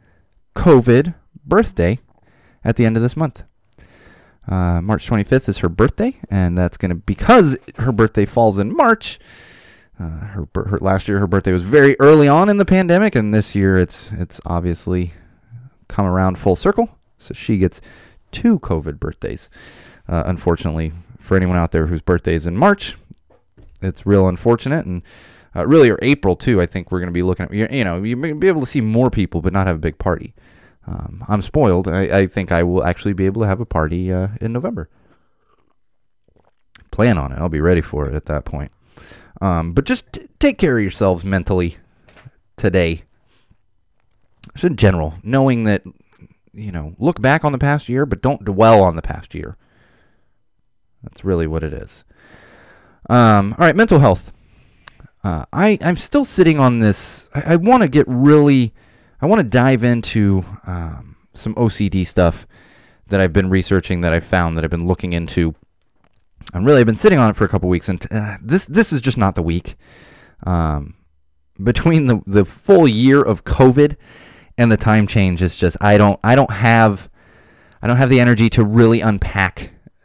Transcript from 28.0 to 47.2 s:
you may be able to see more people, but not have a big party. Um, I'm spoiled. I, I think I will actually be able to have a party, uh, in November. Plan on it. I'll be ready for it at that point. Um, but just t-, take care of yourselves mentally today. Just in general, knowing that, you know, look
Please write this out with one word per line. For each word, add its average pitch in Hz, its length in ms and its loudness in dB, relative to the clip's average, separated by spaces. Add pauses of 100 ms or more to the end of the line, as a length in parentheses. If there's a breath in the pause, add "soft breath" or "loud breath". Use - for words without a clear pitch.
you 113 140 -6
may 151 160 -6
be 156 160 -2
able 160 140 0
to 127 60 -6
see 135 140 -4
more 113 280 0
people, 87 320 -4
but 87 100 -2
not 95 160 0
have 85 80 -2
a 78 40 -8
big 78 180 -6
party. - 360 -6 (540 soft breath)
Um, - 400 -14
I'm 101 140 -2
spoiled. 95 480 0
I, 95 300 0
I 95 80 2
think 92 260 -6
I 85 100 2
will 90 220 -2
actually 92 280 -4
be 95 120 -4
able 101 160 -4
to 104 60 -2
have 95 120 -2
a 117 60 -10
party, 87 480 -4
uh, 92 160 -4 (100)
in 113 140 -8
November. 147 360 -8 (2000)
Plan 110 280 0
on 67 160 -6
it. 67 60 -10
I'll 82 100 -4
be 76 120 -4
ready 85 200 2
for 73 260 -6
it 71 80 -8
at 76 120 -10
that 73 180 -6
point. 71 260 -12 (720 soft breath)
Um, 85 320 -2
but - 120 -2
just - 260 -6
t-, - 160 -18 (120)
take 285 180 0
care 139 200 0
of 107 40 0
yourselves 92 420 -2
mentally 92 540 -4 (800 soft breath)
today. 87 460 -2 (1500)
Just - 120 -6
in 165 100 -2
general, 85 380 0 (100)
knowing 127 400 0
that, 104 200 -2 (680)
you 104 220 -14
know, 80 240 -12
look 139 240 -4